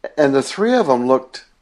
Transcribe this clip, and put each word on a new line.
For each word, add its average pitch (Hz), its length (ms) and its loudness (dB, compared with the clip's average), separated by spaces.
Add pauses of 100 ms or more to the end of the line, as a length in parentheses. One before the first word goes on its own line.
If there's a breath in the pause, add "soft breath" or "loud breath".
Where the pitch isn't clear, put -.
(180)
And 139 160 2
the 135 80 2
three 220 320 -2
of 233 140 2
them 123 200 2
looked - 380 -2 (160)